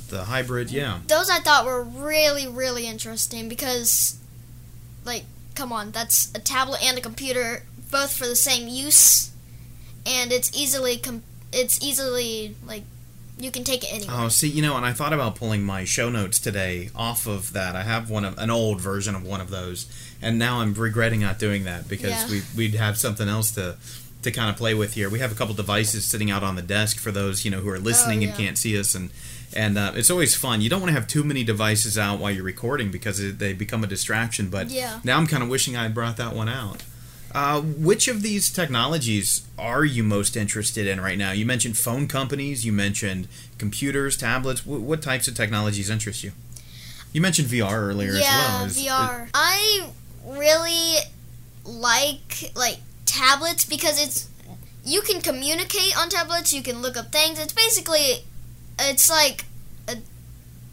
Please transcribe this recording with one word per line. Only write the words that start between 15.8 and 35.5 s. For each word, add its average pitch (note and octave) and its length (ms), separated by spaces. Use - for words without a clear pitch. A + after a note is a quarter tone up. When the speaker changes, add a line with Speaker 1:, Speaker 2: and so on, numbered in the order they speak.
Speaker 1:
show A#2+ 260
notes G#2 280
today F#2 580
off A2+ 300
of G2+ 260
that. F#2 240
I F#2+ 80
have A2+ 260
one G#2+ 140
of, F#2+ 140
an A2+ 120
old A2 300
version G2 340
of F#2 100
one F#2+ 160
of F2+ 100
those, F2+ 360
and A2+ 180
now A#2+ 220
I'm G#2+ 140
regretting A2+ 460
not G2 180
doing G2+ 260
that F2 240
because G2 220
Speaker 2:
Yeah. A3+ 200
Speaker 1:
we, G2+ 120
we'd A2 200
have G#2+ 220
something G#2 300
else G#2+ 240
to, F2+ 240
to B2 100
kinda A2 220
play A2+ 200
with G#2+ 200
here. G2+ 140
We A2 120
have B2+ 100
a G#2 60
couple A2+ 180
devices G#2 500
sitting G#2+ 280
out G2 100
on F#2+ 140
the F2+ 60
desk G#2 360
for G#2+ 140
those, G2 320
you A2 80
know, F#2+ 80
who G2+ 100
are F#2 80
listening G#2+ 400
Speaker 2:
Oh, G#2+ 100
Speaker 1:
and - 40
Speaker 2:
yeah. - 40
Speaker 1:
can't F#2+ 120
see G#2+ 200
us, G2+ 180
and, F2+ 140
and, G#2 240
uh, G2+ 160
it's A#2 160
always F3+ 240
fun. A#2 260
You A2 80
don't F#3 120
wanna F3+ 120
have B2 140
too D3+ 160
many C#3+ 220
devices G#2+ 520
out G2+ 220
while G2+ 140
you're F#2+ 100
recording A2+ 480
because F#2+ 300
it, G2 180
they G2+ 140
become G#2+ 320
a - 20
distraction, G#2+ 640
but G2+ 200
Speaker 2:
Yeah. - 340
Speaker 1:
now B2 120
I'm D#3+ 120
kinda C3 180
wishing B2+ 300